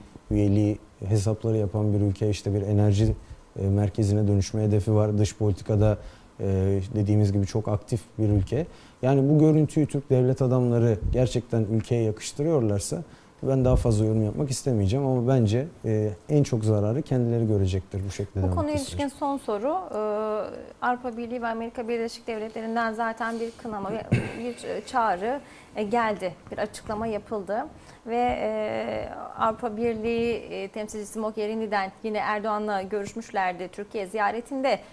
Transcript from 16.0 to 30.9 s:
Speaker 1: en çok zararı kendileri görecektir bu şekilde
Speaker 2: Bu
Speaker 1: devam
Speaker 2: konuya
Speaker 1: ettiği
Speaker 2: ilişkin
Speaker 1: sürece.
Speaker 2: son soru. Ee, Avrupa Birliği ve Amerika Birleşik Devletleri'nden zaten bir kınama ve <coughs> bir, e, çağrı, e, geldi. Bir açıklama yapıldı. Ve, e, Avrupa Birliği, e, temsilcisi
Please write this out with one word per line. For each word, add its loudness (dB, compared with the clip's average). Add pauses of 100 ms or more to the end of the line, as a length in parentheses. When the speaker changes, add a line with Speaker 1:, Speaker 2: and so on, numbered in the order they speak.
Speaker 1:
en 4
çok -2
zararı 2
kendileri 0
görecektir 0
bu -6
şekilde -6
Speaker 2:
Bu 0
Speaker 1:
devam 0
Speaker 2:
konuya 0
Speaker 1:
ettiği -2
Speaker 2:
ilişkin -8
Speaker 1:
sürece. -4
Speaker 2:
son -2
soru. -4
Ee, -4 (840)
Avrupa -4
Birliği -8
ve -4
Amerika -6
Birleşik -6
Devletleri'nden -4
zaten -4
bir -6 (120)
kınama -6
ve -6 (180)
<coughs> -8
bir, -10
e, -6
çağrı, 0 (360)
e, -2
geldi. -2 (180)
Bir -8
açıklama -6
yapıldı. -6 (500)
Ve, 0
e, -4 (300)
Avrupa -2
Birliği, -2
e, -8
temsilcisi -10